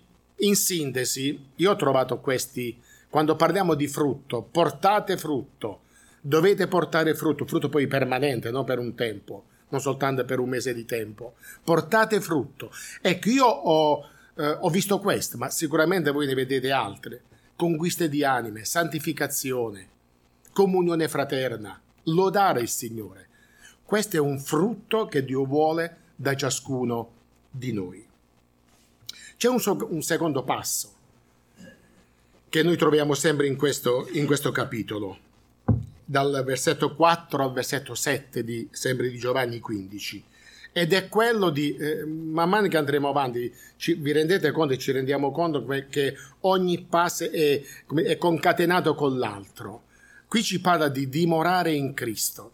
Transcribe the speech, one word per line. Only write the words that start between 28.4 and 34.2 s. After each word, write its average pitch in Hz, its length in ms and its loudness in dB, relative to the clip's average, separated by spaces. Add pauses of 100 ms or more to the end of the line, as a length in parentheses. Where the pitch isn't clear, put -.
C'è 240 80 4
un 247 100 4
so-, 170 300 0
un 156 140 -4
secondo 151 400 0
passo - 500 -4 (1500)
che 160 140 0
noi 165 160 4
troviamo 147 380 4
sempre 143 320 2
in 135 100 0
questo, 127 540 0
in 147 160 0